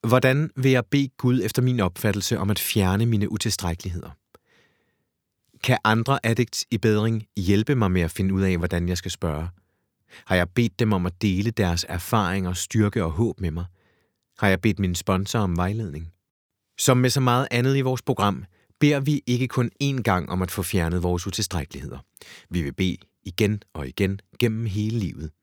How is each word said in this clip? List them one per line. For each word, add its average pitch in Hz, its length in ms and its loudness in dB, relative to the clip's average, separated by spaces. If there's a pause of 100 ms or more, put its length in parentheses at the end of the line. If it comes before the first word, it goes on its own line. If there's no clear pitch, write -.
Hvordan 131 480 4
vil 135 160 2
jeg 123 140 2
bede 139 320 0
Gud 123 260 2
efter 110 180 0
min 127 180 2
opfattelse 101 580 0
om 98 120 -2
at 104 100 0
fjerne 101 460 2
mine 107 260 0
utilstrækkeligheder? 90 800 -4 (1500)
Kan 127 200 2
andre 113 420 2
addicts 117 460 0
i 120 60 -2
bedring 110 500 0 (100)
hjælpe 101 380 2
mig 104 160 2
med 90 100 2
at 80 100 0
finde 95 220 -2
ud 95 80 0
af, 92 160 2
hvordan 87 320 -2
jeg 90 80 -2
skal - 140 -8
spørge? 82 380 -4 (760)
Har 92 100 0
jeg 87 140 2
bedt 117 300 0
dem 110 140 2
om 90 120 0
at 87 160 -6
dele 101 300 2
deres 87 380 0
erfaringer, 90 640 -2
styrke 101 500 0
og 82 80 -2
håb 107 280 -2
med 85 120 -4
mig? 85 140 -6 (720)
Har 104 100 2
jeg 95 140 4
bedt 104 180 0
min 90 160 0
sponsor 98 440 -2
om 90 180 0
vejledning? 87 560 -4 (680)
Som 127 180 4
med 127 120 4
så 135 100 0
meget 127 320 2
andet 131 260 2
i 139 40 0
vores 127 200 -2
program, 101 440 0 (340)
beder 147 200 4
vi 143 280 0
ikke 123 200 0
kun 120 240 -2 (120)
én 139 180 -2
gang 92 280 0
om 92 120 -2
at 90 100 -2
få 95 120 -4
fjernet 87 400 0
vores 90 240 -2
utilstrækkeligheder. 76 720 -6 (500)
Vi 87 120 -2
vil 69 120 -4
bede 92 240 0 (260)
igen 104 380 0 (120)
og 71 140 -8
igen 98 320 -2 (200)
gennem 113 260 0
hele 107 340 -2
livet. 78 320 -6 (120)